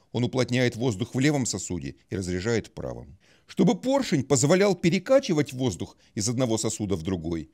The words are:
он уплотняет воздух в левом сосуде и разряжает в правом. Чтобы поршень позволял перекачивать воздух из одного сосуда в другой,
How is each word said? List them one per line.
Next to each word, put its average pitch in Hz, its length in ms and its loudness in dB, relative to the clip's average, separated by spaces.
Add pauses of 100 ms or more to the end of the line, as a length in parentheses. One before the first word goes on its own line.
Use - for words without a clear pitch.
(120)
он 120 120 -2
уплотняет 123 520 0
воздух 113 400 -2
в 127 40 -2
левом 139 260 2
сосуде 85 500 -6 (140)
и - 60 -6
разряжает 92 520 -2
в - 40 -20
правом. - 460 -12 (300)
Чтобы 190 260 2
поршень 233 500 0
позволял 175 520 4
перекачивать 185 800 2
воздух 107 440 -4 (160)
из 107 160 -2
одного 117 300 0
сосуда 104 360 -2
в 80 60 -2
другой, 85 520 -4